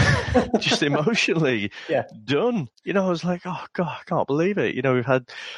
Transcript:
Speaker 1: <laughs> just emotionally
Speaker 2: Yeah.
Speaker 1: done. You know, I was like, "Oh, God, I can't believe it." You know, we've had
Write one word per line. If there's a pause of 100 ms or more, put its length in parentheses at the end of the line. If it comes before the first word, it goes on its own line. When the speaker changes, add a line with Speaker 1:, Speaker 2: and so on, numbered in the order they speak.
(260)
Speaker 1:
<laughs>
just
emotionally (180)
Speaker 2:
Yeah. (200)
Speaker 1:
done. (160)
You
know,
I
was
like,
"Oh,
God,
I
can't
believe
it."
You
know,
we've
had (280)